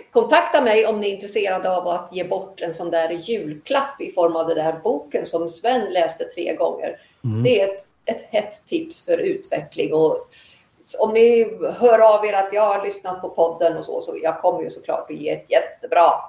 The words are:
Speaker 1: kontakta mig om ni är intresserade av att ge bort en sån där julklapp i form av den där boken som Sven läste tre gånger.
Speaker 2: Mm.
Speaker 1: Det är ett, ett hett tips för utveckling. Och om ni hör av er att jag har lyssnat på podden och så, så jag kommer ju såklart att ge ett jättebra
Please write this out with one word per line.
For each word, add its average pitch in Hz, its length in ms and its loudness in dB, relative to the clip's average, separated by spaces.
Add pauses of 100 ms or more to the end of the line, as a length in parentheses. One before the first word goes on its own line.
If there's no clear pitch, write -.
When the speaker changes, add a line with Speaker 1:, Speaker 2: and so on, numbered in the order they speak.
(120)
Speaker 1:
kontakta 269 500 4
mig 220 240 4
om 214 140 -2
ni 202 100 -2
är 196 40 -6
intresserade 190 600 -4
av 175 120 -4
att 175 240 -4
ge 180 120 -6
bort 190 360 -8
en 165 140 -6
sån 175 160 -8
där 165 200 0
julklapp 175 880 -4
i - 120 -10
form 170 240 2
av 165 100 -2
den 165 100 0
där 156 280 -2
boken - 420 -2
som 165 220 -4
Sven 220 440 -2
läste 170 320 -2
tre - 320 -6
gånger. - 400 -4 (280)
Speaker 2:
Mm. 113 180 -2
Speaker 1:
Det 220 180 4
är 196 40 2
ett, 196 180 -4 (220)
ett 233 260 -6
hett - 360 -4
tips - 380 -6
för 170 140 0
utveckling. 156 760 -4
Och 156 340 2 (680)
om 220 140 0
ni 226 460 4 (200)
hör 226 200 6
av 214 280 6
er 208 60 0
att 196 200 0
jag 208 140 4
har 196 200 0
lyssnat 185 340 -8
på 175 80 -8
podden 165 480 0
och 151 80 -8
så, - 160 -6
så - 220 -8
jag 160 180 -2
kommer 175 220 0
ju 160 80 -8
såklart - 400 -8
att 151 60 -10
ge 151 140 -4
ett - 200 -6
jättebra 165 600 4 (180)